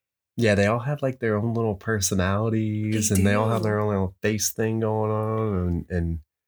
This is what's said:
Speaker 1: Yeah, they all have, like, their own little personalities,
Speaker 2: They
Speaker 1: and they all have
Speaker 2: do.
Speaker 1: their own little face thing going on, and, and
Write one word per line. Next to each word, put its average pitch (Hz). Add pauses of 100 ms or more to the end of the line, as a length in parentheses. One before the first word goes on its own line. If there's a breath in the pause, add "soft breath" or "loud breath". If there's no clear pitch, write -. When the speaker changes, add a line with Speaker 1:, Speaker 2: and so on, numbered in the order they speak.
(360)
Speaker 1:
Yeah, 110
they 101
all 117
have, 143
like, 131
their 110
own 113
little 113
personalities, 107
Speaker 2:
They 104
Speaker 1:
and 95
they 101
all 110
have 110
Speaker 2:
do. 107
Speaker 1:
their 104
own 107
little 95
face 107
thing 113
going 110
on, 110
and, 87
and 82 (280)